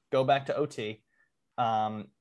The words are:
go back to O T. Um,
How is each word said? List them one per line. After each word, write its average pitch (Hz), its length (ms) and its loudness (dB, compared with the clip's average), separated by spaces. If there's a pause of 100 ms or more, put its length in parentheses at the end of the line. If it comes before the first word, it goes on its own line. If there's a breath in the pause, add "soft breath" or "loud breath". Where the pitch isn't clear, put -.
(100)
go 135 140 4
back 139 220 2
to 143 100 -2
O 147 100 0
T. 113 360 -8 (540)
Um, 110 500 0 (140)